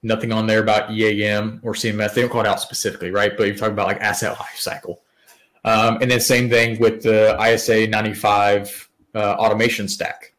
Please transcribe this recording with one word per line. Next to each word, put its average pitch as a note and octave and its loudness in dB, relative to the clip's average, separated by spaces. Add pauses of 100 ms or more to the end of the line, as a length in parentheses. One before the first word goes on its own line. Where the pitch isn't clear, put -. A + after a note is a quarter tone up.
Nothing A2 -2
on A2 0
there A2 4
about G#2+ 0
E G#2+ 0
A G#2 0
M G#2+ -4
or A2 -6
C A#2 -4
M G#2 -4
S. G#2 -2
They A#2+ 0
don't A#2+ 0
call A#2 -2
it G#2+ 0
out G2 0
specifically, - -8
right? G2+ -2
But G#2+ 0
you're G2+ -2
talking G#2+ -4
about, G2+ -2
like, G2 -4
asset G#2 -4
life - -14
cycle. - -10 (640)
Um, A2+ 2
and B2 0
then A#2+ 2
same B2 0
thing A#2 2
with A2+ 2
the G#2+ 4
I A2+ 4
S A2+ -2
A A2 4
ninety-five, G2+ 0 (260)
uh, G#2 0
automation A2 0
stack - -8